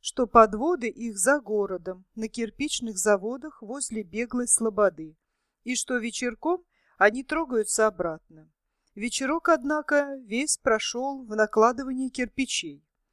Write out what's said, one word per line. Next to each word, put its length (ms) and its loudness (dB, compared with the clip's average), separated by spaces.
что 260 -2
подводы 600 4
их 300 -8
за 220 4
городом, 760 -4
на 140 -6
кирпичных 680 -6
заводах 640 0
возле 420 -8
Беглой 460 -4
Слободы, 680 2
и 100 -4
что 240 -4
вечерком 640 -4
они 260 4
трогаются 640 0
обратно. 640 -6
Вечерок, 560 -2
однако, 760 2
весь 320 -2
прошел 680 -2
в 100 -8
накладывании 720 2
кирпичей. 760 -6